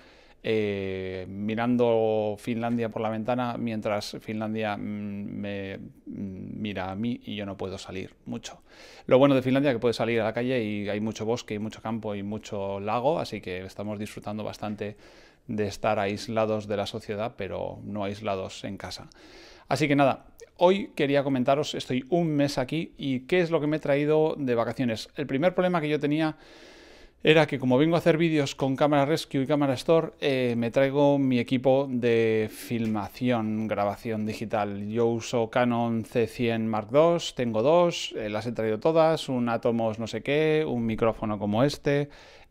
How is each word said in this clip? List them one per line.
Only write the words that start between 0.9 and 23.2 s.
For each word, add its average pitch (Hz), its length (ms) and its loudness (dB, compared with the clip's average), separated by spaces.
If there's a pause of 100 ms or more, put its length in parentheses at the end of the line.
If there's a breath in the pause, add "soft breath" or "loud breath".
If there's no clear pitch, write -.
mirando 110 1120 2
Finlandia 117 520 -4
por 113 120 -6
la 110 80 -2
ventana 120 480 -2
mientras 107 640 -4
Finlandia, 107 560 -4
mm, 104 40 -10
me, 101 960 -8
mm, 98 840 -12
mira 95 300 -4
a 95 40 -8
mí 120 300 -4
y 104 100 -8
yo 104 100 -6
no 98 120 -8
puedo 95 220 -6
salir 95 340 -10 (120)
mucho. - 360 -12 (460 loud breath)
Lo 131 100 8
bueno 139 160 8
de 131 80 4
Finlandia 135 300 2
es 120 40 0
que 110 40 -4
puedes 120 180 2
salir 117 240 2
a 104 40 0
la 110 80 0
calle 123 300 0
y 104 260 -4
hay 104 120 -2
mucho 110 240 -4
bosque 117 300 -2
y 104 40 -6
mucho 107 220 -8
campo 110 320 -6
y 101 80 -6
mucho 98 580 -6
lago, 123 400 0
así 107 220 -6
que 92 240 -8
estamos 104 320 -8
disfrutando 107 460 -10
bastante 104 520 -8 (520 loud breath)
de 107 200 -2
estar 107 300 -2
aislados 107 720 -2
de 104 100 -2
la 101 80 -2
sociedad, 107 500 -6
pero 92 480 -8
no 104 200 -6
aislados 101 600 -6
en 98 140 -8
casa. - 320 -12 (580 loud breath)
Así 143 200 0
que 143 80 2
nada, 139 320 2 (300)
hoy 196 380 4
quería 139 280 2
comentaros, 139 500 0
estoy 131 360 -4
un 170 180 2
mes 143 320 0
aquí 147 380 -4
y 135 240 -4